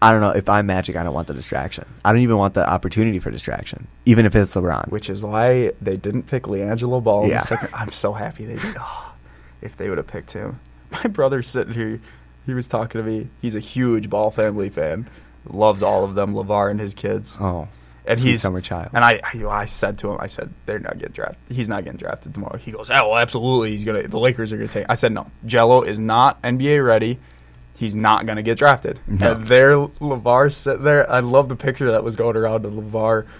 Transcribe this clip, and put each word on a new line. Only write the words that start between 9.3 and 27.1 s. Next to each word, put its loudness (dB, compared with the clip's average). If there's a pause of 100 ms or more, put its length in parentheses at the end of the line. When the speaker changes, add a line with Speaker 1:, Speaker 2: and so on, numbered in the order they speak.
Speaker 2:
if -14
they -8
would -4
have -6
picked -14
him. -10 (160)
<laughs> -20
My -8
brother's 0
sitting -4
here. -6 (460)
He -4
was -6
talking -4
to -6
me. -6 (140)
He's -6
a -6
huge -2
Ball 0
family -2
fan. -6 (400)
Loves 2
all 2
of -6
them, -2
LeVar 0
and -4
his -8
kids. -6
Speaker 1:
Oh, -4 (380)
Speaker 2:
And 0
Speaker 1:
sweet 2
Speaker 2:
he's 0
Speaker 1:
summer -2
child. -8
Speaker 2:
And 4
I, 4 (140)
I, -8
I -4
said -4
to -6
him, -8
I -6
said, -12 (140)
"They're -6
not -10
getting -12
drafted. -10
He's -2
not -6
getting -12
drafted -10
tomorrow." -10
He -14
goes, -12
"Yeah, 4
well, 2
absolutely. 0
He's -6
gonna. -4
The -6
Lakers 0
are -6
gonna -6
take." -6
I 0
said, 2
"No, -8 (140)
Jello 6
is -4
not 4
N 0
B 0
A 4
ready. 4 (600)